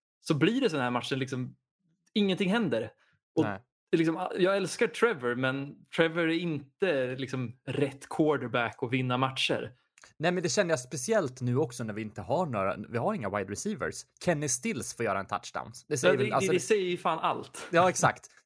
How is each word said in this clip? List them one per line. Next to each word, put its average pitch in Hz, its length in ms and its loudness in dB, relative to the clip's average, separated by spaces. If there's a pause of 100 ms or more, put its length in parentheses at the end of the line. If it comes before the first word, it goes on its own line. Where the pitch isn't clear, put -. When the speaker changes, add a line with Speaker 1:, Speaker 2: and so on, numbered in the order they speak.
(200)
Speaker 1:
så - 140 0
blir 202 260 2
det 226 100 2
sån 151 100 -2
här 123 100 0
matchen, 123 280 -2
liksom, 127 380 -6 (560)
ingenting 190 380 2
händer. 131 400 0 (460)
Och 156 80 4
Speaker 2:
Nej. 101 160 -4 (360)
Speaker 1:
liksom, 165 320 0 (100)
jag 190 180 4
älskar 196 320 0
Trevor, 151 460 0
men 135 520 -2 (100)
Trevor 165 340 2
är 165 80 2
inte, 147 800 -2
liksom, 127 480 -6
rätt 147 440 -2
quarterback 123 760 0
att 117 100 -4
vinna 127 240 0
matcher. 127 560 0 (520)
Speaker 2:
Nej, 175 80 2
men 180 100 -2
det 175 60 0
känner 185 220 2
jag 151 100 2
speciellt 170 600 -2
nu 123 160 0
också 131 280 -2
när 107 100 -6
vi 110 80 -6
inte 104 200 -10
har 147 240 0
några, 98 300 0 (120)
vi 113 100 -4
har 180 160 0
inga 110 240 -4
wide 101 140 -4
receivers. 113 420 -4 (300)
Kenny 151 240 0
Stills 165 480 -4
får 117 80 -2
göra 98 160 0
en 92 60 -6
touchdown. - 460 -6 (160)
Det 151 100 -2
säger 175 160 6
Speaker 1:
Ja, - 40 2
det, 127 60 2
Speaker 2:
väl, - 80 -2
alltså, 180 160 2
Speaker 1:
det, 185 40 2
det 180 40 6
Speaker 2:
det 175 40 2
Speaker 1:
säger 190 300 2
ju 175 60 -2
fan 170 220 0
allt. - 540 -4
Speaker 2:
Ja, 175 180 8
exakt. - 400 2 (160)